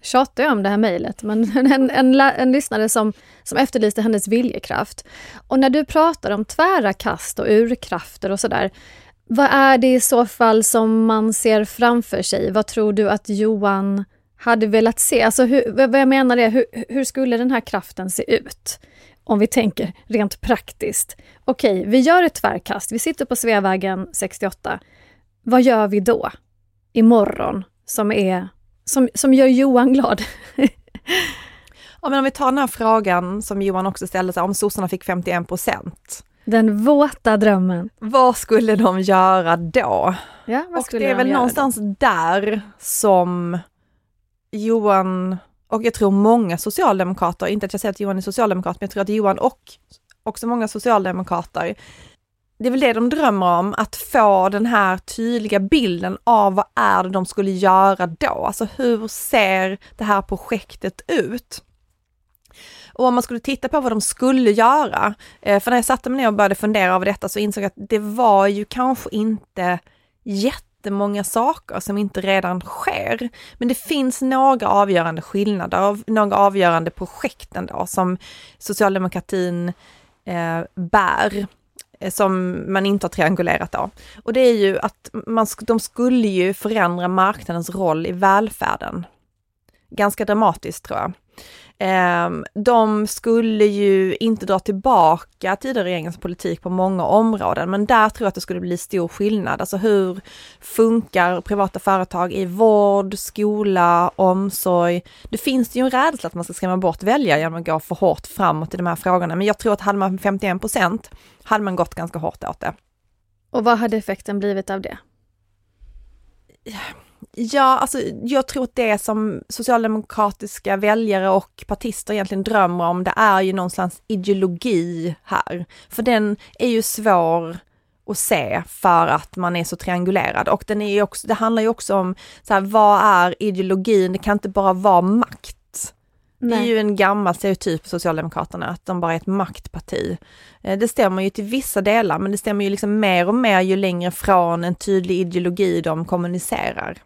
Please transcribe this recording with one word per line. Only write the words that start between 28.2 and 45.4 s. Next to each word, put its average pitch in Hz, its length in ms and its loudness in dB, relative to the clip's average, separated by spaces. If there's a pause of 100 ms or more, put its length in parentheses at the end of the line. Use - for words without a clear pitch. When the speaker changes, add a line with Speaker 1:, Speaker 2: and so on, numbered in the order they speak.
Speaker 1:
som, 262 280 2
som 269 200 4
gör 262 140 8
Johan 254 460 6
glad. 247 280 2 (340)
<laughs> 269 120 4 (1300)
Speaker 2:
Ja, 311 80 -4
men 277 100 2
om 269 60 2
vi 269 60 2
tar 285 140 -4
den 262 120 2
här 277 100 2
frågan 202 760 0
som 196 200 -6
Johan 190 240 -2
också 190 220 -6
ställde 185 260 -4
sig, 175 100 -2
om 190 100 -2
sossarna 196 340 -2
fick 185 160 -6
femtioen 175 420 -4
procent. - 800 -8 (220)
Speaker 1:
Den 214 380 4
våta 285 540 4
drömmen. 185 520 2 (100)
Speaker 2:
Vad 247 380 4
skulle 220 380 2
de 190 260 2
göra 185 560 4
då? 170 580 0 (300)
Speaker 1:
Ja, 254 240 -2
vad 349 100 -4
Speaker 2:
Och - 60 -6
Speaker 1:
skulle 233 200 -4
Speaker 2:
det 269 60 0
är - 40 0
Speaker 1:
de - 20 -2
Speaker 2:
väl 254 100 2
Speaker 1:
göra 277 100 0
Speaker 2:
någonstans 254 380 0
Speaker 1:
då? 208 240 -6
Speaker 2:
där 202 600 0 (180)
som 180 800 0 (960)
Johan, 190 840 0 (300)